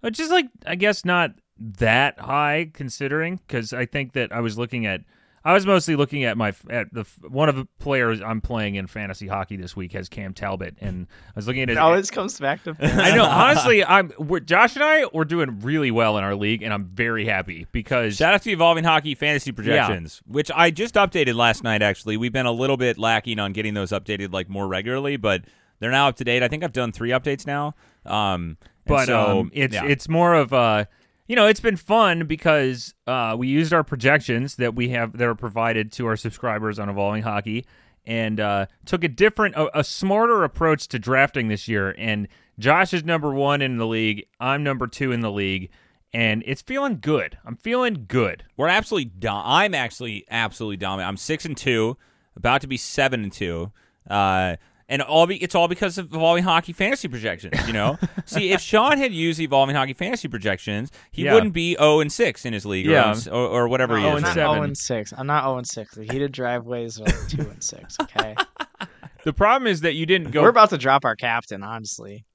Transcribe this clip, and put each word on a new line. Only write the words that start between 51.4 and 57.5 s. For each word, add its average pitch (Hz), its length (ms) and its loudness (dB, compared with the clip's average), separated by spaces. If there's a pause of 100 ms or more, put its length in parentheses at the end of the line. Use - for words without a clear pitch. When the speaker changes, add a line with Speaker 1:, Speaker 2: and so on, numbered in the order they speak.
Speaker 3:
and 151 120 -8
two, 117 400 0 (380)
about 123 280 2
to 143 40 -14
be 135 100 -6
seven 127 460 0
and 98 100 -6
two. 85 380 -6 (380)
Uh, 95 480 2 (340)
and 135 100 -2
all 160 260 4
be-, 185 160 -4
it's 175 120 -6
all 170 140 4
because 180 280 -4
of 170 160 -10
Evolving 165 320 2
Hockey 165 300 0
fantasy 208 340 -2
projections, 110 580 -4